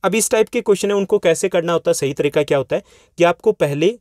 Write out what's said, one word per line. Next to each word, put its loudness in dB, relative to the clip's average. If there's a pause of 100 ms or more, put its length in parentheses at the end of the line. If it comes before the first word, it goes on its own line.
अब 0
इस 0
टाइप 2
के -4
क्वेश्चन 0
है, 0
उनको 0
कैसे 0
करना 0
होता -2
है, 2
सही -4
तरीका 0
क्या 0
होता -4
है -4 (360)
कि 4
आपको 0
पहले -2